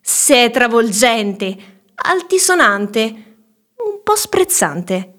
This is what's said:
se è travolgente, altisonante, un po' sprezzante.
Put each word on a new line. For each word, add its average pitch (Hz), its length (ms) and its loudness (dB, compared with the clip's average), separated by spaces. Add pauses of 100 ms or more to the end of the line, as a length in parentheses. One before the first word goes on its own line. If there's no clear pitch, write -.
se - 440 2
è 233 60 2
travolgente, 226 1300 -2 (140)
altisonante, 330 1040 0 (760)
un 415 260 -6
po' 427 140 0
sprezzante. 185 1040 -2